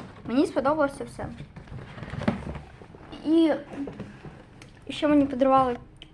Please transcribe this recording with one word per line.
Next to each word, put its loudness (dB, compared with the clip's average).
мені 2
сподобалося -2
все. -12
І 6
ще 0
мені 6
подарували 4